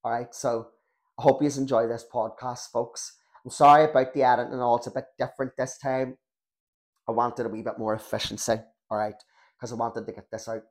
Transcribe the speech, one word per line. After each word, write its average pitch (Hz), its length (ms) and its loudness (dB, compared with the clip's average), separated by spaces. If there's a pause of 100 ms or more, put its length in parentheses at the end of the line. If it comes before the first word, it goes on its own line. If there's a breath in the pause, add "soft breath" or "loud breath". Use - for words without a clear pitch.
All 117 80 -2
right, 123 220 -6
so 117 340 -4 (500)
I - 40 -10
hope 139 200 6
yous 135 160 0
enjoy 127 280 2
this 117 260 -6
podcast, 120 580 -8
folks. - 460 -6 (280 soft breath)
I'm 123 60 -12
sorry 147 340 8
about 131 300 2
the 139 100 0
edit 120 240 2
and 127 120 -6
all. 120 160 2
It's 120 100 -4
a - 60 -12
bit 131 120 -6 (140)
different 127 380 -6
this 127 220 -6
time. 131 380 -4 (920)
I 117 40 -4
wanted 117 340 -2
a - 20 -4
wee 110 140 -10
bit 107 160 -8
more 110 160 -2
efficiency, 110 600 -4 (340)
all 107 80 -2
right, 107 160 -4 (460 soft breath)
'cause 117 120 -12
I 117 40 -10
wanted 113 300 -6
to 113 60 -12
get - 180 -18
this 110 180 -12
out 113 220 -8